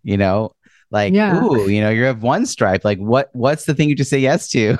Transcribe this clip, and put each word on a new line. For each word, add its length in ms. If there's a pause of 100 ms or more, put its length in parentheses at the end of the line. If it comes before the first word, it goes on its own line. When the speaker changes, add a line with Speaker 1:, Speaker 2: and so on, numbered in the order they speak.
Speaker 1:
You 140
know, 380 (360)
like, 220
Speaker 2:
Yeah. 300
Speaker 1:
ooh, 260
you 120
know, 100
you 140
have 180
one 220
stripe. 380
Like, 160
what, 340
what's 320
the 100
thing 140
you 60
just 140
say 100
yes 300
to? 300